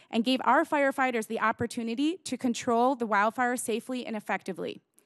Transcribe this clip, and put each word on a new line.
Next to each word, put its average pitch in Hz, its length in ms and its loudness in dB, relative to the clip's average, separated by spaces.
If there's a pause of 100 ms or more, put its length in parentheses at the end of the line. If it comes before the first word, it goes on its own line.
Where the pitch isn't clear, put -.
(120)
and 220 140 0
gave 254 180 2
our 285 220 4
firefighters 262 600 0
the 226 120 -6
opportunity 233 840 -2
to 254 120 -4
control 240 560 2
the 240 140 -2
wildfire 220 480 2
safely 240 500 -4
and 226 100 -6
effectively. - 640 -6 (240)